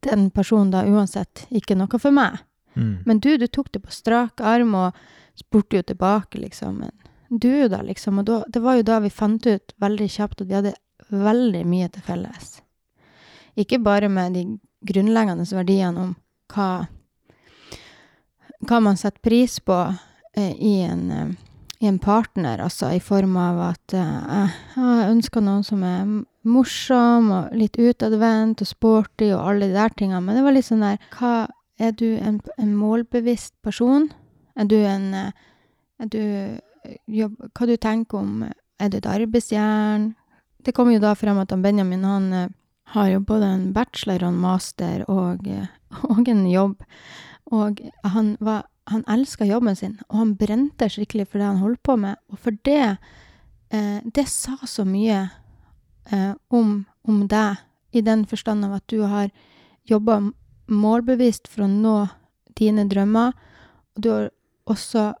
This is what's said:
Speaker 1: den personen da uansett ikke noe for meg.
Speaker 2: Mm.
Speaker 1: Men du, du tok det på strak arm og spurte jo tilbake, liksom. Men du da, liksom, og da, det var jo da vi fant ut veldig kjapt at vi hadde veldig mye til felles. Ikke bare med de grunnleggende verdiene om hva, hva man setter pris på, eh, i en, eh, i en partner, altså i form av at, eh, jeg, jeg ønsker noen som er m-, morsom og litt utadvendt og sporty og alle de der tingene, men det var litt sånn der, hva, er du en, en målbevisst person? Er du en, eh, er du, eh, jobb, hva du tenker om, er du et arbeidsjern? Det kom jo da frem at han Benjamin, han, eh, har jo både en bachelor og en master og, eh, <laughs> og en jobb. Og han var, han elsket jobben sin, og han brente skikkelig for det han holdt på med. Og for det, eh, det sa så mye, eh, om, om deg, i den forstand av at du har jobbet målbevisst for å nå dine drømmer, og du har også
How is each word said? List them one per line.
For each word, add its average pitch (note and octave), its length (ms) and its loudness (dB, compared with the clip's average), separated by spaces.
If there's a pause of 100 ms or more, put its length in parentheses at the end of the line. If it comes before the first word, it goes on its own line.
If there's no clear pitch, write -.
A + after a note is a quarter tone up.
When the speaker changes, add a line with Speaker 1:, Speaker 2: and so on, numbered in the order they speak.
Speaker 1:
den G3+ 240 2
personen G3+ 400 2
da F#3 160 0
uansett G3+ 640 0
ikke G#3+ 240 -2
noe F#3+ 240 0
for C#4+ 160 4
meg. C4 240 2 (380)
Speaker 2:
Mm. G#2+ 300 -2
Speaker 1:
Men A3 140 4
du, D4 180 4
du A#3+ 80 0
tok - 260 -6
det G3+ 100 -8
på - 120 -20
strak A#3 480 -2
arm A3+ 320 2
og F#3 220 0 (420)
spurte - 400 0
jo F3+ 40 0
tilbake, F#3+ 560 -2
liksom. - 460 -10
Men - 560 -8
du C4 280 4
da, F#3+ 140 -2
liksom, G3 400 -4
og G3 60 -2
da, A3+ 120 0 (100)
det A#3 120 -2
var B3+ 160 4
jo G#3+ 80 2
da A3 160 2
vi G#3 80 0
fant G#3+ 360 -2
ut G3+ 360 -2
veldig G3+ 280 -2
kjapt - 320 -6
at F#3 80 -8
vi G3 80 0
hadde G3+ 160 -2 (360)
veldig G#3 560 0
mye F3+ 280 0
til F#3+ 120 -18
felles. - 520 -10 (1000)
Ikke A#3 240 0
bare G3+ 280 2
med F3+ 240 0
de F3+ 100 -2 (420)
grunnleggende G3 680 0
verdiene F#3 540 0
om F3+ 40 -6 (420)
hva, G3 140 -2 (2000)
hva A#3 160 4
man G3+ 160 4
setter - 240 -6
pris A#3+ 380 2
på, F#3 180 0 (560)
eh, G3+ 240 -2
i G#3 240 2
en, E3+ 280 -4
eh, - 220 -6 (480)
i A3 60 0
en G3 120 2
partner, F#3+ 680 0
altså - 300 -4
i F3+ 60 0
form G3 360 0
av F3 240 0 (100)
at, - 240 -8
eh, E3 200 -2 (200)
jeg, G3 200 0 (220)
jeg A#3+ 340 2
ønsker A3+ 340 2
noen G3 220 0
som G3 200 -2
er F3+ 160 -2
m-, G#3 220 -4 (200)
morsom A#3 880 4
og F#3 240 -2
litt A3 220 0
utadvendt A3 840 2
og F#3+ 60 -4
sporty A3 640 2
og F#3 160 -2
alle G3+ 220 0
de F#3+ 80 0
der A3 180 0
tingene, F#3+ 240 -2
men G3 160 0
det C4 80 4
var C#4 120 6
litt B3+ 100 2
sånn A3 180 2
der, G3+ 140 0 (200)
hva, A#3+ 280 0 (320)
er A3+ 140 0
du A3+ 240 -2
en, G#3 240 -2 (180)
en G#3+ 180 0
målbevisst A#3 840 -2
person? C4 460 2 (480)
Er G#3+ 140 0
du A3 80 6
en, G3 360 0
eh, G3 180 -8 (680)
er A3+ 60 -10
du, G#3+ 140 -6 (640)
eh, - 120 -18 (100)
jobb, G#3+ 280 -2 (200)
hva B3 120 -2
du A#3 100 2
tenker A3+ 420 -4
om, G3+ 260 -4 (340)
er G3+ 100 0
du G3 100 -2
et - 80 -8
arbeidsjern? G#3+ 1040 0 (520)
Det B3+ 100 -2
kom A#3+ 180 4
jo G#3+ 100 4
da G#3 120 4
frem G3+ 240 0
at F#3+ 120 -2
han F#3 120 0
Benjamin, F#3+ 420 0
han, G3 280 0
eh, F3+ 160 -2 (460)
har G3+ 140 4
jo F#3+ 120 2
både G#3 280 0
en F#3+ 240 -2
bachelor G3 500 -4
og F3 60 0
en F3 120 0
master F3+ 680 -2
og, F#3 400 -2
eh, G3 180 -6 (240)
<laughs> - 140 -12
og A#3+ 240 2
en G#3 180 2
jobb. F#3+ 300 2 (760)
Og G#3 300 0 (240)
han G#3 360 0
var, G#3+ 240 -4 (220)
han A3 220 -4
elsket A3+ 400 0
jobben G#3+ 280 0
sin, G3+ 220 -10 (100)
og G#3 100 -4
han A3 180 2
brente A3+ 520 0
skikkelig G#3 400 -4
for G3+ 100 -6
det G3+ 80 0
han G3 160 0
holdt A3+ 200 -2
på C4 160 2
med. G3+ 180 -4 (140)
Og G3 80 -16
for A#3 140 -2 (120)
det, C4+ 340 2 (720)
eh, G#3 340 -4
det C4 240 -2
sa - 360 -6
så A3 220 -6
mye, G3 440 0 (840)
eh, G3 220 -2 (160)
om, G#3 360 2 (220)
om G#3 200 2
deg, G#3 300 0 (340)
i A#3+ 80 2
den A3 260 2
forstand G#3 380 -4
av G3 100 -4
at G3 140 -8
du A3 140 -2
har G3+ 280 -2 (580)
jobbet G#3+ 440 2 (360)
målbevisst A#3 800 2
for G#3 180 -4
å G3 40 2
nå G#3+ 260 2 (600)
dine G#3+ 300 2
drømmer, G#3+ 460 2 (600)
og G#3+ 80 -10
du A3+ 80 2
har G#3+ 200 -2 (360)
også G#3+ 540 -2